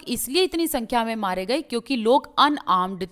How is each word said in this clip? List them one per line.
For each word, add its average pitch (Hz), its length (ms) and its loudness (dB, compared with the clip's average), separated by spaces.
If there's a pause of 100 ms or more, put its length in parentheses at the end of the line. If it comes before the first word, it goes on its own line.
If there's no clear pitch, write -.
इसलिए 254 360 -2
इतनी 339 240 0
संख्या 233 380 -2
में 226 100 -4
मारे 190 300 -2
गए 240 160 -2
क्योंकि 233 340 -4
लोग 247 440 2
अनआर्म्ड 190 720 2